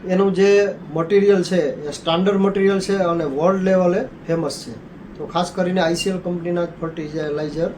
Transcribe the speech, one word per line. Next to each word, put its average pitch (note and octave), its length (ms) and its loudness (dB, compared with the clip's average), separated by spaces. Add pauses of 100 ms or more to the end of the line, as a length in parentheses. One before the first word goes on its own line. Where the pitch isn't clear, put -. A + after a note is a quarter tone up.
એનું F#3+ 260 2
જે G3 160 4 (420)
મટીરિયલ G3 500 4
છે E3+ 180 0 (280)
એ C#3+ 40 -8
સ્ટાન્ડર્ડ F#3 440 0
મટીરિયલ G3 440 2
છે G3 160 -2
અને E3+ 280 0
વર્લ્ડ E3 380 0
લેવલે F#3 380 2 (260)
ફેમસ E3 380 -2
છે. A#2 100 -12 (440)
તો D3+ 80 -10
ખાસ F3 240 -2
કરીને F#3 300 0
આઈ E3 140 2
સી F#3+ 160 -2
એલ F#3 80 -2
કંપનીના F3 460 -2
જ E3+ 40 -6 (120)
ફર્ટિલાઇઝર D#3 960 -4